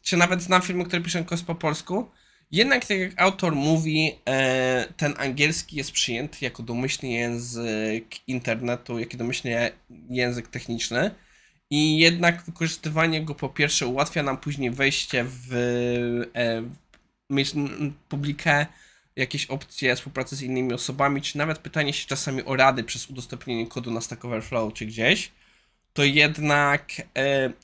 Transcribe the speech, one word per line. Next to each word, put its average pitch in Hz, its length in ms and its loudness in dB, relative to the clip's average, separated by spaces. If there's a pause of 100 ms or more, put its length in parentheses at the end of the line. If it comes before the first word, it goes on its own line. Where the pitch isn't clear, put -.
czy - 140 0
nawet 180 260 4
znam 185 200 6
firmy, 180 220 -2
które 175 180 -2
piszą 170 220 -2
kod 170 180 -4
po 170 120 -4
polsku, 170 560 -2 (400)
jednak 247 360 2
tak 196 120 0
jak 185 220 -4
autor 185 340 2
mówi, 156 580 4 (160)
e, 131 580 2 (100)
ten 147 220 0
angielski 143 580 0
jest - 160 -6
przyjęty 127 480 -4
jako 127 220 -6
domyślny 123 460 -4
język 117 1200 -4
internetu, 123 720 -4
jako 117 180 -8
domyślny 123 340 -4
je-, 117 220 0 (380)
język 123 380 -2
techniczny. 123 600 -2 (600)
I 156 280 4
jednak 170 440 4
wykorzystywanie 160 840 -2
go 151 100 -6
po 135 140 -6
pierwsze 143 380 0
ułatwia 139 360 0
nam 135 140 0
później 139 340 -2
wejście 131 540 2
w, 127 300 -8 (800)
e, 117 280 0 (680)
myśl, 139 280 0
m, 143 360 -4 (140)
publikę, 143 580 0 (500)
jakieś 131 300 -4
opcje 131 500 -2
współpracy 131 400 -6
z 143 60 -8
innymi 127 300 0
osobami, 139 500 0
czy - 160 -6
nawet 156 200 -2
pytanie 143 340 -2
się - 140 -6
czasami 135 380 -4
o 131 120 -2
rady 131 280 6
przez - 260 -8
udostępnienie 123 560 -6
kodu 120 240 -8
na 113 100 -4
Stack - 240 -8
Overflow 113 480 -4
czy 110 140 -10
gdzieś, 113 460 0 (600)
to 143 120 2
jednak, 147 840 4 (280)
e, 135 340 2 (120)